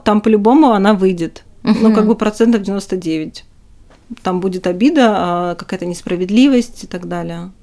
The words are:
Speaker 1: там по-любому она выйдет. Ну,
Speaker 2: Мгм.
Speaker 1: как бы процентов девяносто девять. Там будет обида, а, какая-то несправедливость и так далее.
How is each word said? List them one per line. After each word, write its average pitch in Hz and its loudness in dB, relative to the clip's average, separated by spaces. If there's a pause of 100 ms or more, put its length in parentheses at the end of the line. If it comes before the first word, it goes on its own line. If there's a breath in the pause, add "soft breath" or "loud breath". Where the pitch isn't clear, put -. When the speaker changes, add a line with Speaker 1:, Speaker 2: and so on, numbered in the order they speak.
Speaker 1:
там 214 2
по-любому 226 4
она 202 4
выйдет. 185 -2 (180)
Ну, - 2
Speaker 2:
Мгм. 220 2
Speaker 1:
как 214 2
бы 220 2
процентов 220 0
девяносто 196 -6
девять. 160 -8 (800)
Там 185 -2
будет 185 -4
обида, 226 2
а, 175 -4
какая-то - -10
несправедливость 208 0
и - -18
так 175 -12
далее. 170 -10 (120)